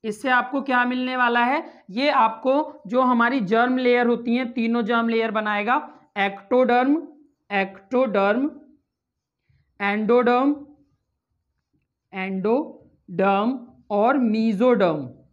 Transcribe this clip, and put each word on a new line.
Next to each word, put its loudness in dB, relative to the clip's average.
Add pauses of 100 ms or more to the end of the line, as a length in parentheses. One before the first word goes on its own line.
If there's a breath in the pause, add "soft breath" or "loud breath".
इससे -6
आपको 0
क्या 0
मिलने -4
वाला 2
है? 0 (260 loud breath)
ये 0
आपको 0
जो 0
हमारी 2
जर्म 2
लेयर 2
होती 0
हैं, -4
तीनों -2
जर्म 0
लेयर 0
बनाएगा, -2 (400 loud breath)
ectoderm, 0 (540)
ectoderm, 0 (1300)
endoderm, 2 (1600)
endoderm -2 (340)
और 2
mesoderm 2 (300)